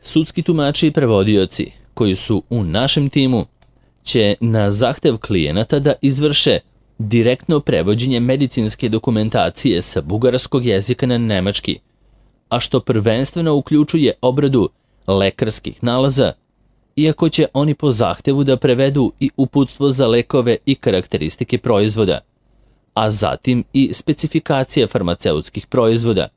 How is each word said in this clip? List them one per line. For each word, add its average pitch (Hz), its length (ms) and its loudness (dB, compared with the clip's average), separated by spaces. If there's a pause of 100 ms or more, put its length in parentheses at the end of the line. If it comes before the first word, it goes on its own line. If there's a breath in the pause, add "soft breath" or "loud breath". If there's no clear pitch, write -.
Sudski 160 400 -2
tumači 147 440 0
i 151 40 4
prevodioci 107 800 0 (240)
koji 101 200 0
su 98 360 -2
u 113 140 -2
našem 127 440 -2
timu 131 380 0 (560)
će 104 380 0
na 110 300 0
zahtev 120 460 0
klijenata 95 640 -2
da 139 140 0 (100)
izvrše 139 560 0 (400)
direktno 117 640 0
prevođenje 117 600 0
medicinske 123 680 -2
dokumentacije 107 920 0
sa - 180 -4
bugarskog 120 640 0
jezika 117 420 0
na 123 120 0
nemački, 101 600 -2 (680)
a 117 120 -2
što 127 200 0
prvenstveno 123 760 0
uključuje 147 680 2
obradu 131 480 2 (380)
lekarskih 98 800 -2
nalaza, 123 480 0 (640)
iako 156 320 2
će 156 240 0
oni 147 220 0
po 147 160 0
zahtevu 120 540 0
da 131 120 2
prevedu 135 640 0
i 139 160 -2
uputstvo 139 540 0
za 131 160 2
lekove 120 500 2 (100)
i 135 80 2
karakteristike 92 840 -2
proizvoda, 104 600 0 (760)
a 110 160 0
zatim 107 640 -2
i 135 200 2
specifikacija 147 920 -2
farmaceutskih 85 800 -4
proizvoda 113 720 0